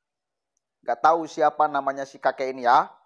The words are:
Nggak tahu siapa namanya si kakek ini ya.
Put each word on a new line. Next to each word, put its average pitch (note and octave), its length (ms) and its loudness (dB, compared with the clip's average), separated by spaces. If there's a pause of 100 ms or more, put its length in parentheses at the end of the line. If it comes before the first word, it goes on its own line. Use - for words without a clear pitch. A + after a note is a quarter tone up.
(840)
Nggak - 160 -4
tahu D#3+ 240 2
siapa D3+ 400 0
namanya C#3 400 -4
si - 160 -20
kakek C3 320 -4
ini B2+ 160 -2
ya. D3+ 160 6 (200)